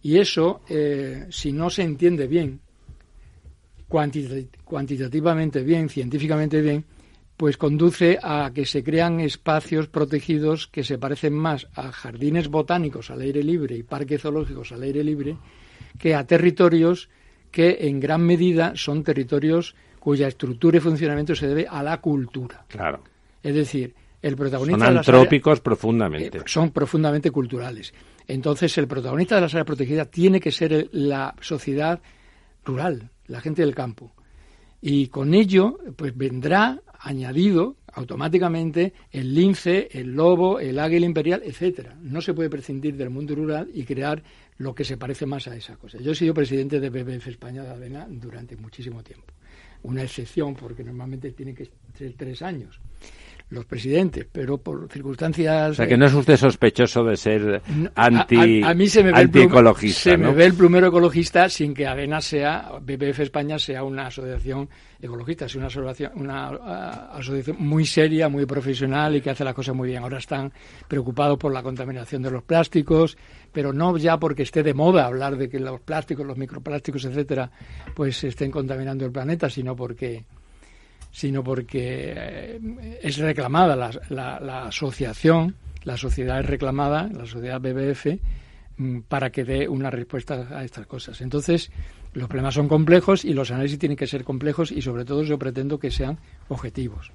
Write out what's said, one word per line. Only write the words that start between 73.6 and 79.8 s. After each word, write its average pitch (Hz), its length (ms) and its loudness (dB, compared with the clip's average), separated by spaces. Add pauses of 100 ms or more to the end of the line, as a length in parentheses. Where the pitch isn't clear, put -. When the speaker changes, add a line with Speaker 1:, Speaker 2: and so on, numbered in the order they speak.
Speaker 1:
no 165 260 0
ya 160 200 2
porque 147 260 -2
esté 151 200 0
de 147 100 2
moda 151 320 4
hablar 131 320 -4
de 131 100 -4
que 131 120 -8
los 131 220 -8
plásticos, 151 440 -6
los 135 120 -10
microplásticos, 135 680 -8
etcétera, 131 460 -4 (420)
pues 135 300 -4
estén 135 260 -6
contaminando 135 560 -6
el 123 60 -6
planeta, 143 360 -4
sino 127 280 -6
porque, 120 480 -10 (880)